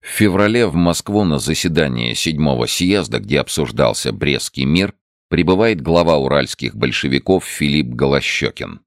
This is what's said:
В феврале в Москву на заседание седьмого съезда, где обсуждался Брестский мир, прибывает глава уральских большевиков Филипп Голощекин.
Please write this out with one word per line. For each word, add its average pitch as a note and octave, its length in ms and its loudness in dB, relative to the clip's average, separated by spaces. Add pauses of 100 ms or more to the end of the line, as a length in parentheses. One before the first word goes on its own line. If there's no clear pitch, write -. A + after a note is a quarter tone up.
В - 40 -20
феврале G#2 600 2
в D#2 80 -2
Москву F2 480 2
на D#2 160 2
заседание C#2 720 -2
седьмого C#2+ 540 0
съезда, F2 520 0
где G#1+ 200 -2
обсуждался A#1+ 720 -2
Брестский C2+ 540 -4
мир, F2 280 2 (340)
прибывает F#2 540 2
глава E2 360 4
уральских C2 580 -2
большевиков C2 680 0
Филипп D2 440 -2
Голощекин. C2+ 1000 -2